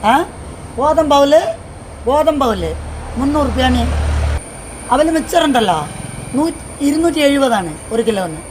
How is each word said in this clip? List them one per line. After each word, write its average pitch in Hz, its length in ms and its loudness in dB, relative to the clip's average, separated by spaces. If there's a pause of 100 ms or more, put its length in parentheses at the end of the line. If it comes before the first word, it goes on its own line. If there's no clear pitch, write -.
(120)
ആ, - 20 6 (640)
ഗോതമ്പ് 294 400 2
അവല്, 285 240 6 (680)
ഗോതമ്പ് 294 400 2
അവല് 180 240 -2 (480)
മുന്നൂറ് 285 300 0
രൂപയാണ്. 254 340 2 (1080)
അവല് 311 240 4
മിക്സർ 330 300 0
ഉണ്ടല്ലോ, 220 300 2 (600)
നൂ-, 330 200 0 (300)
ഇരുന്നൂറ്റി 311 400 2
എഴുപതാണ് 240 440 2 (220)
ഒരു 226 140 0
കിലോന്. 180 440 -4